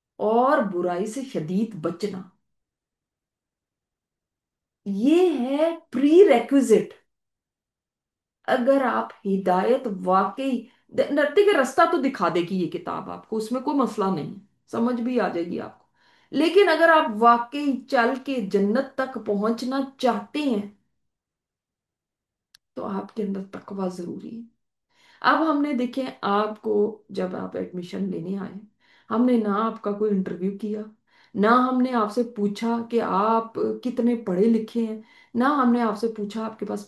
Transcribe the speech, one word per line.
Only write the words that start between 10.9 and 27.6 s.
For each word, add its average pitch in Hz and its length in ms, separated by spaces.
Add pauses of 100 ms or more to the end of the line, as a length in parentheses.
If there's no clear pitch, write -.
द-, - 200
नरते 294 340
का 403 120
रास्ता 269 280
तो 339 120
दिखा 247 320
देगी 175 280
ये 175 100
किताब 170 420
आपको, 180 260
उसमें 226 260
कोई 294 140
मसला 214 340
नहीं, 151 240 (360)
समझ 233 300
भी 247 180
आ 190 100
जाएगी 170 320
आपको। - 260 (460)
लेकिन 339 360
अगर 330 220
आप 311 280
वाकई 240 540 (180)
चल 254 300
के 262 280
जन्नत 208 500
तक 262 220
पहुंचना 226 600 (200)
चाहते 240 420
हैं 226 340 (2000)
तो 254 80
आपके 202 380
अंदर 196 200 (120)
तकवा 190 360
जरूरी 175 400
है। 233 140 (800)
अब 285 200
हमने 294 320
देखे 247 320 (180)
आपको, 208 880
जब 185 240
आप 185 200
admission 185 540